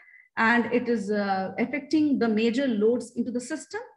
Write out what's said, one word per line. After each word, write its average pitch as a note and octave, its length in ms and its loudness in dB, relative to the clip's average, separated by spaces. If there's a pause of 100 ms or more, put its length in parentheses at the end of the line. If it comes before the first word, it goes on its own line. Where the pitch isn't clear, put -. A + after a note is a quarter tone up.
(360)
and A3+ 360 2
it B3 160 0
is, G#3 220 -2
uh, G3 480 -2
affecting C#4+ 600 0
the A#3 80 2
major A3+ 400 2
loads A3+ 480 2
into A#3+ 160 -4
the A#3 100 -4
system, D#4+ 400 -8 (160)